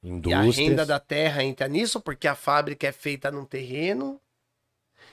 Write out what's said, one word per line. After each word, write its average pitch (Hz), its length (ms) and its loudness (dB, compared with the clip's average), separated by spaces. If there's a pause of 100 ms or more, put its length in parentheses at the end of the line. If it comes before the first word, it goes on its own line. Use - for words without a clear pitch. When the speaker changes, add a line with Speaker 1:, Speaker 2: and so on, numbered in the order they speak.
Speaker 1:
Indústrias. 87 560 2
Speaker 2:
E - 20 0
a 143 80 4
renda - 160 4
da 143 140 0
terra 147 460 0
entra 135 240 -2
nisso, 214 320 0
porque 151 260 -6
a 143 80 2
fábrica 143 540 0
é 139 40 -2
feita 139 380 -6
num 143 140 -8
terreno. 170 760 -4 (920)